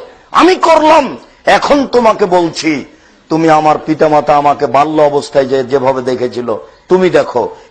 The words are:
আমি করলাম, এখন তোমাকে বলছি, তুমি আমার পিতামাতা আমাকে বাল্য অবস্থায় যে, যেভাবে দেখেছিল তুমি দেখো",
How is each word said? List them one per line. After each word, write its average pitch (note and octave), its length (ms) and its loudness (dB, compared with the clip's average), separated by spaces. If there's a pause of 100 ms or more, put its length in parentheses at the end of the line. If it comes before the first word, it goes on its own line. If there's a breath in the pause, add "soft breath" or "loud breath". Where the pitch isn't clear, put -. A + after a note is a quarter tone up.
(320 loud breath)
আমি E4+ 240 2
করলাম, D#4 640 2 (280 soft breath)
এখন B3 420 0
তোমাকে A3 380 0
বলছি, E3 600 -2 (440 soft breath)
তুমি D#3+ 200 0
আমার D3+ 260 2 (100)
পিতামাতা D3+ 520 0
আমাকে C#3+ 300 0
বাল্য D3+ 340 0
অবস্থায় C#3+ 440 0
যে, C3 180 -2
যেভাবে C3 380 -2
দেখেছিল B2 540 -4 (340 loud breath)
তুমি F#3 200 2
দেখো", B2 460 -2 (160 loud breath)